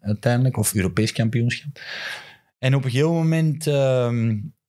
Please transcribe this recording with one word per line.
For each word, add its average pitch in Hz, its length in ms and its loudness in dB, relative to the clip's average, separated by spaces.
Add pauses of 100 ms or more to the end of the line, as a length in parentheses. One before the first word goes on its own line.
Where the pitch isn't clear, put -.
uiteindelijk, 120 560 0
of - 180 0
Europees 95 380 0
kampioenschap. 117 680 -2 (800)
En 131 160 2
op 135 100 0
een 131 60 -4
gegeven 147 220 2
moment, 160 540 0
ehm, 123 720 2 (300)